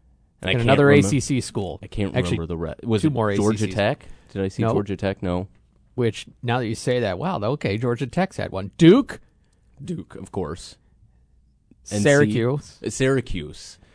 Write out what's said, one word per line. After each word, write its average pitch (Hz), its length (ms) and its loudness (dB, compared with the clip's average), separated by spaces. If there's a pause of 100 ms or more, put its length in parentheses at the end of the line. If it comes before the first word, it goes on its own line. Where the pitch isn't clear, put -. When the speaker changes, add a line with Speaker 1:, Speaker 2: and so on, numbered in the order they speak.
(420)
Speaker 1:
And 92 80 -4
I - 20 -2
Speaker 2:
And 120 80 0
Speaker 1:
can't 117 100 0
Speaker 2:
another 143 180 6
Speaker 1:
remem- 143 120 8
Speaker 2:
A - 40 6
C 120 180 0
C 135 180 -2
school. 95 420 -6
Speaker 1:
I 92 60 -16
can't 101 300 -4
Speaker 2:
Actually, 87 140 0
Speaker 1:
remember 85 160 -4
the 85 100 -6
rest. 80 280 -8
Was 110 180 0
Speaker 2:
two 160 40 2
Speaker 1:
it 147 60 2
Speaker 2:
more 107 200 0
Speaker 1:
Georgia 104 220 2
Speaker 2:
A 98 40 -4
C 107 80 0
Cs. 92 80 -8
Speaker 1:
Tech? 107 300 -2 (280)
Did 98 100 -4
I 95 60 -2
see - 140 -8
Speaker 2:
No. 113 100 0
Speaker 1:
Georgia 101 240 -2
Tech? 98 260 -4
No. 90 240 -2 (480)
Speaker 2:
Which, 117 300 -2 (180)
now 117 160 -2
that 117 80 -4
you 110 80 -4
say 123 240 -2
that, 98 180 -2
wow, 175 240 -4
okay, 113 360 -2
Georgia 120 300 -2
Tech's 180 280 -2
had - 160 -6
one. 95 260 -8
Duke? 185 440 6 (600)
Speaker 1:
Duke, - 340 -12
of - 180 -16
course. 85 420 -8 (1120)
N 107 100 -2
C. 104 40 2
Speaker 2:
Syracuse. 123 840 2
Speaker 1:
Uh, 110 40 -4
Syracuse. 117 880 -4 (180)